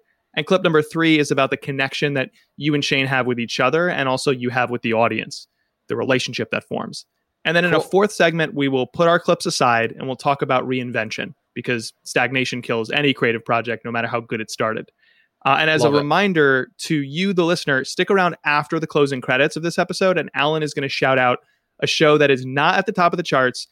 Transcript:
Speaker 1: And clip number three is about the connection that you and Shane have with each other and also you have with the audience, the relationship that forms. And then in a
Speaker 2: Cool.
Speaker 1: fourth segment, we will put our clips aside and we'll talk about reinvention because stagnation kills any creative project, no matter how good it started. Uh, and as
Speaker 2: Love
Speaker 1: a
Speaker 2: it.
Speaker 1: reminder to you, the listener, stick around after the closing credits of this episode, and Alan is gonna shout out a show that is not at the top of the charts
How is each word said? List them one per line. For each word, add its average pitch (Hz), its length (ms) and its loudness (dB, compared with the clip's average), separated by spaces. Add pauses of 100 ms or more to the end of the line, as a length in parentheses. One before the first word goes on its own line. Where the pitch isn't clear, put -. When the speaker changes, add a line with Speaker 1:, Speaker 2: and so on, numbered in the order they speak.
(340)
Speaker 1:
And 156 120 -4
clip 185 180 2
number 160 180 4
three 160 380 2
is 143 100 0
about 139 200 2
the 139 80 -2
connection 139 560 -4
that 131 160 -4 (260)
you 147 180 -2
and 139 120 0
Shane 135 200 0
have 131 220 0
with 123 100 -2
each 117 220 -6
other 156 300 2
and 139 180 -2
also 131 240 0
you 123 180 -2
have 123 220 0
with 123 100 -6
the 113 120 -2
audience, 110 520 -2 (420)
the 117 100 -6
relationship 123 540 -2
that - 120 -4
forms. - 420 -10 (380)
And 165 140 2
then 175 80 2
in 175 80 2
a 156 80 4
Speaker 2:
Cool. - 80 -8
Speaker 1:
fourth 196 240 2
segment, 165 400 0
we 139 160 -2
will 131 180 0
put 170 220 2
our 165 100 4
clips 170 260 0
aside 117 460 2
and 131 160 -10
we'll 131 80 -6
talk 143 260 -2
about 131 240 0
reinvention 123 680 -6 (200)
because 120 380 -6 (120)
stagnation 127 580 -2
kills 113 300 -4
any 143 220 0
creative 117 300 0
project, 117 400 -2
no 117 80 -8
matter 117 160 -4
how 117 140 -4
good 117 180 -8
it 110 100 -8
started. - 400 -4 (560)
Uh, 139 140 2
and 156 100 2
as 156 120 2
Speaker 2:
Love 147 140 2
Speaker 1:
a - 20 4
Speaker 2:
it. - 20 4
Speaker 1:
reminder 147 800 2
to 151 240 -2
you, 165 320 -2
the 175 100 2
listener, 151 400 0
stick - 260 -4
around 180 360 2
after 151 340 0
the 160 80 -4
closing 143 320 2
credits 135 380 0
of 156 60 -8
this 170 140 -4
episode, 185 400 0
and 143 160 -4
Alan 151 300 0
is 147 100 -6
gonna 139 140 -4
shout 131 320 2
out 127 200 2 (420)
a 139 60 -2
show 151 300 4
that 143 140 4
is 131 140 0
not 143 320 2
at 190 80 0
the 220 80 -4
top 175 180 4
of 185 60 -4
the 175 60 -4
charts 131 480 0